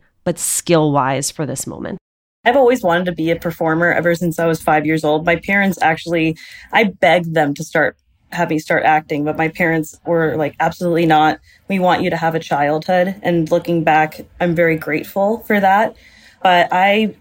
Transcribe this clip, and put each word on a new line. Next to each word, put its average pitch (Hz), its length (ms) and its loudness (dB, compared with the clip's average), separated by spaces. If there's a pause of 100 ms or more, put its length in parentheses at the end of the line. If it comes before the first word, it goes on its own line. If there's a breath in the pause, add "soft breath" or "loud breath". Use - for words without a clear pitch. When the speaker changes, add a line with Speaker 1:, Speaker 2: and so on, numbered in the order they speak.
(260)
Speaker 1:
but 170 120 -4
skill-wise 143 960 0
for 151 160 -8
this - 180 -8
moment? - 320 -10 (480)
Speaker 2:
I've 240 120 4
always 254 260 4
wanted 175 220 0
to 180 80 -4
be 160 180 -2
a 170 60 -2
performer 165 560 0
ever 170 220 0
since 170 220 -4
I 170 80 0
was 165 160 -2
five 151 240 0
years 156 200 -2
old. 156 200 0
My 170 120 0
parents 196 440 -2
actually, 160 540 -2 (380 loud breath)
I 214 100 4
begged 175 520 0
them 147 180 2
to 151 100 -8
start, - 320 -2 (380)
have 170 160 -2
me 156 100 -2
start 160 240 -2
acting, 156 400 0
but 151 140 -4
my 160 100 0
parents 165 580 -2
were 165 300 0
like, 151 240 -2
"Absolutely 170 460 0
not. 156 340 4 (300 soft breath)
We 190 100 -2
want 180 220 2
you 180 80 -2
to 165 80 -2
have 160 180 -2
a 160 40 -2
childhood." 160 840 -2
And 170 260 0
looking 170 360 0
back, 156 400 0 (160)
I'm 175 140 0
very 165 200 2
grateful 196 640 -4 (100)
for 202 140 2
that. 196 340 2 (460 soft breath)
But 180 320 4
I 202 480 2